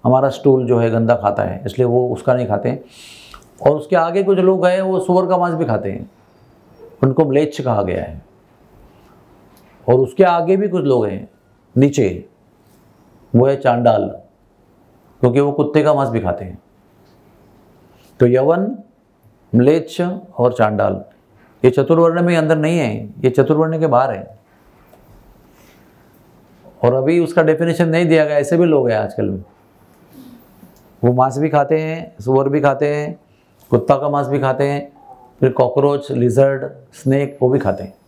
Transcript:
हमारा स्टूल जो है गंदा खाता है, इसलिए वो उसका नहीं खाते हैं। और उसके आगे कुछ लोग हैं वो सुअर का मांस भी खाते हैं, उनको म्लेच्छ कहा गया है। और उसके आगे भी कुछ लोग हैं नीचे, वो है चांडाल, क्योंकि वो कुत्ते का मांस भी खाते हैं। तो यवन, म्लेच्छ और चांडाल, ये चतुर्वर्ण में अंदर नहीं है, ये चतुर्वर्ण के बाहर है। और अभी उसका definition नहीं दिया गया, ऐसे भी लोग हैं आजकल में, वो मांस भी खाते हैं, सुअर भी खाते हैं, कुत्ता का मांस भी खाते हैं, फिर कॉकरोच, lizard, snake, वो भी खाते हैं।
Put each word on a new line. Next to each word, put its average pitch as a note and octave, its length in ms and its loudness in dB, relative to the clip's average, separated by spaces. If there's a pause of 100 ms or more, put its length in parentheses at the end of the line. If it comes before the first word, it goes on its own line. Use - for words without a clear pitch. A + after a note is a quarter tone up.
हमारा C3 240 2
स्टूल C3 380 2
जो A#2 120 2
है A#2 120 0
गंदा A2+ 240 0
खाता G#2 280 -2
है, F#2+ 240 -6
इसलिए B2 200 -2
वो B2 260 0
उसका B2+ 220 -2
नहीं B2 120 -2
खाते G#2 220 -4
हैं। - 160 -8 (800)
और D3 140 4
उसके D3+ 200 -4
आगे F3 260 0
कुछ F#3+ 160 0
लोग F#3 280 2
हैं F#3 140 0
वो F#3+ 200 -2
सुअर F3+ 260 0
का F3+ 120 0
मांस E3+ 160 -2
भी D#3+ 100 -4
खाते G#2 280 -4
हैं, - 180 -12 (920)
उनको C3+ 220 2
म्लेच्छ D3 360 -2
कहा A#2 220 -2
गया F2+ 200 -4
है। D#2 200 -14 (1700)
और A#2+ 60 6
उसके C3 300 2
आगे F3 320 0
भी G3+ 120 -2
कुछ F3 160 -4
लोग B2 220 0
हैं G2 220 -10 (480)
नीचे, B2+ 520 0 (1080)
वो B2 100 6
है C#3 100 0
चांडाल, A#2+ 600 0 (1000)
क्योंकि B2 200 2
वो C#3+ 120 0
कुत्ते D3+ 300 0
का D3+ 120 2
मांस C3+ 140 0
भी A2+ 120 -2
खाते F#2+ 240 -6
हैं। F#2 180 -18 (1600)
तो B2+ 60 6
यवन, E3 520 0 (760)
म्लेच्छ D3+ 480 2 (360)
और B2 140 2
चांडाल, G2+ 520 -2 (600)
ये B2+ 60 8
चतुर्वर्ण E3 520 2
में F3 140 2
अंदर D#3 200 2
नहीं D#3+ 220 0
है, A2 280 -4
ये B2+ 240 -2
चतुर्वर्ण D#3 500 0
के D#3+ 60 0
बाहर B2+ 240 2
है। F#2+ 280 -12 (2500)
और A#2+ 100 4
अभी C#3+ 240 0
उसका E3 240 0
definition E3 460 0
नहीं E3+ 180 0
दिया D#3 180 4
गया, D3 140 0
ऐसे C#3+ 180 0
भी F3 80 4
लोग C#3 260 2
हैं G#2+ 80 0
आजकल G#2 320 -4
में, F#2 140 -8 (1600)
वो B2 80 4
मांस B2+ 260 0
भी D3+ 100 -2
खाते D3 300 0
हैं, D#3+ 420 -8
सुअर C3+ 280 0
भी D3 120 0
खाते D3 340 0
हैं, D3+ 260 -8 (500)
कुत्ता C3 260 2
का C#3+ 120 -4
मांस C#3+ 180 -2
भी C#3 120 -2
खाते C#3 300 -2
हैं, C#3+ 240 -8 (480)
फिर C3 100 4
कॉकरोच, C#3 600 0
lizard, C3+ 580 0 (220)
snake, C#3 500 -2
वो B2+ 60 2
भी C#3 100 2
खाते - 240 -4
हैं। - 120 -16 (140)